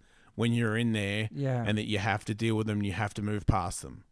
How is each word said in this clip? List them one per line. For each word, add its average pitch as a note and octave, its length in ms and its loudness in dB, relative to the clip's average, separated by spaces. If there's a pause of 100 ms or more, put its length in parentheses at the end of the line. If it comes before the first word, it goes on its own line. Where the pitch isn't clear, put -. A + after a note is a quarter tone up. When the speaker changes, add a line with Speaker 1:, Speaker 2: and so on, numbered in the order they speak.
(360)
Speaker 1:
when A#2 180 2
you're A2+ 240 2
in A#2 140 2
there, G#2 400 0
Speaker 2:
Yeah. C3 340 -2
Speaker 1:
and G#2+ 100 2
that G#2+ 120 0
you G#2 100 2
have G2+ 280 0
to A2+ 100 -2
deal A2+ 200 2
with G#2+ 120 0
them, G#2 160 0
you G2+ 80 -2
have G2+ 240 -4
to G#2+ 80 -4
move G#2 240 -2
past F#2 340 0
them. B1+ 300 -14